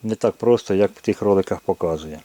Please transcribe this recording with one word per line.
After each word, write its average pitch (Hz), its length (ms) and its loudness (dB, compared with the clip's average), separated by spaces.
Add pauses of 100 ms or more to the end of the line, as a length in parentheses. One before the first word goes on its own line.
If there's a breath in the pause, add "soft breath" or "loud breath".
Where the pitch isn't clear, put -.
не 110 120 -4
так 110 200 0
просто, 113 380 2
як 98 180 2
в - 100 -20
тих - 200 -2
роликах 98 380 0
показує. 78 640 -4